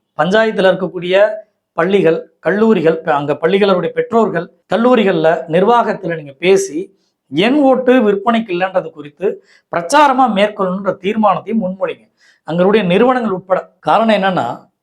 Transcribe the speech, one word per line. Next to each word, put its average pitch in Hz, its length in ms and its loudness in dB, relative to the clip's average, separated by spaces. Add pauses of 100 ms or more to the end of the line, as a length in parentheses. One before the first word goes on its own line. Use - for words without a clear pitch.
(160)
பஞ்சாயத்துல 190 480 0
இருக்கக்கூடிய 180 640 0 (420)
பள்ளிகள், 170 680 0
கல்லூரிகள், 180 600 0
ப-, 165 120 -4
அங்க 143 200 -2
பள்ளிகளுடைய 180 560 0
பெற்றோர்கள், 170 640 -2 (220)
கல்லூரிகள்ல 196 760 2
நிர்வாகத்துல 202 680 0
நீங்க 147 160 -14
பேசி, 185 680 -2 (300)
"என் 220 340 0
ஓட்டு 254 380 2
விற்பனைக்கு 220 520 -2
இல்லைன்றது 180 380 -4
குறித்து 151 540 -8 (320)
பிரச்சாரமா 262 580 2
மேற்கொள்ளணுன்ற 190 600 -2
தீர்மானத்தையும் 208 680 -2
முன்மொழிங்க." 180 480 -8 (340)
அங்களுடைய 185 420 0
நிறுவனங்கள் 226 440 2
உட்பட. 185 500 -4
காரணம் 208 360 2
என்னன்னா, 160 520 -4 (140)